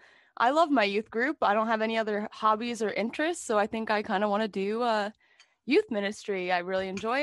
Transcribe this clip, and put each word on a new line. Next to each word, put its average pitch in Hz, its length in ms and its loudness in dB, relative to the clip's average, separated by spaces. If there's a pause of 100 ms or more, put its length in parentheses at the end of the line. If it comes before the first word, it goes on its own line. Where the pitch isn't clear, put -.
(380)
I 240 140 4
love 320 180 4
my 254 140 4
youth 202 260 0
group. 262 320 0
I 202 140 4
don't 220 100 2
have 226 160 0
any 220 160 0
other 214 340 -2
hobbies 220 520 0
or 202 80 0
interests. 302 520 -2
So 220 140 0
I 202 80 4
think 220 240 -4
I 214 140 0
kinda 208 260 0
wanna 214 180 0
do, 202 360 -2
uh, 214 260 0 (560)
youth 403 240 2
ministry. 202 600 -4
I 180 80 4
really 190 300 -2
enjoy 220 340 -4